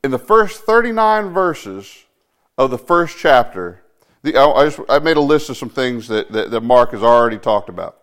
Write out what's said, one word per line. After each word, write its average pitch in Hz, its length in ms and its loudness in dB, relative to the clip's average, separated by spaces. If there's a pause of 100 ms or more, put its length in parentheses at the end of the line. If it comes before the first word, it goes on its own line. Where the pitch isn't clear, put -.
In 139 60 -2
the 127 80 -4
first 214 460 0
thirty-nine 220 640 0
verses 151 720 -6 (540)
of 143 120 2
the - 80 -8
first 170 400 -4
chapter, 95 640 0 (400)
the, 139 140 -2
I, 143 140 6
I 139 140 4
just, 151 240 -4
I 139 100 2
made 156 180 0
a 151 40 2
list 147 280 0
of 127 80 -10
some 117 140 -12
things 123 380 -6
that, 107 240 -4
that, 107 180 -4
that 113 100 -4
Mark 120 300 4
has 104 120 -8
already 117 360 4
talked 104 300 -2
about. 85 340 -12